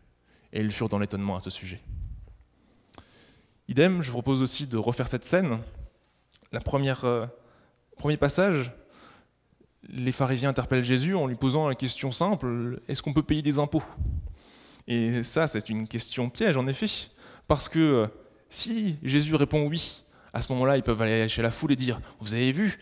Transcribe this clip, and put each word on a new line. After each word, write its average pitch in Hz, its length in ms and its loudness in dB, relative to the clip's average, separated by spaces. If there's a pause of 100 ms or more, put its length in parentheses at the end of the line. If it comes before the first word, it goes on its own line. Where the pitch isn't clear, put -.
(540)
Et 107 80 -2
ils 107 100 0
furent 107 180 -4
dans 101 80 0
l'étonnement 101 380 -2
à 92 40 -6
ce 95 100 -10
sujet. 92 320 -12 (1900)
Idem, 170 340 4
je 131 80 -4
vous 120 80 -4
propose 135 240 2
aussi 135 240 0
de 120 120 -2
refaire 120 300 0
cette - 180 -4
scène. 165 340 2 (920)
La 117 100 -4
première, 135 440 -2
euh, 120 220 0 (720)
premier 147 200 -2
passage, 143 540 2 (1160)
les 127 240 -4
pharisiens 131 380 0
interpellent 127 340 0
Jésus 131 320 2
en 151 120 0
lui 123 80 -4
posant 139 320 2
la 131 80 0
question 131 360 -4
simple, « 123 760 -2
Est-ce 139 160 -4
qu'on 143 100 -4
peut 151 100 4
payer 156 200 0
des 143 160 2
impôts ? » 147 240 0 (1040)
Et 117 340 2
ça, 156 240 0
c'est 113 240 -2
une 110 180 -4
question 120 420 -4
piège, 185 280 2
en 127 80 0
effet, 139 220 -2 (600)
parce 147 220 2
que, 160 100 2
euh, 135 280 6 (420)
si 214 540 0
Jésus 147 320 4
répond 147 320 2
oui, - 340 -4 (320)
à 120 80 -4
ce - 100 -4
moment-là, 131 260 4
ils 131 60 0
peuvent 113 180 0
aller 110 280 2
chez 117 140 -2
la 113 80 2
foule 147 200 -2
et 135 40 6
dire, « 123 240 -2 (200)
Vous 107 140 -6
avez 127 180 2
vu, 185 300 0